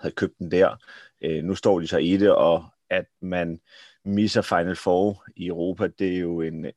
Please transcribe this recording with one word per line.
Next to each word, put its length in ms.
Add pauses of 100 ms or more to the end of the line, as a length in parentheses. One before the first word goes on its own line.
havde 140
købt 240
den 120
der. 260 (440)
Øh, 240
nu 100
står 260
de 60
så 120
i 180
det, 140
og 340 (260)
at 140 (180)
man 380 (440)
misser 380
Final 340
Four 480 (120)
i 100
Europa, 420 (100)
det 160
er 40
jo 220
en, 260 (100)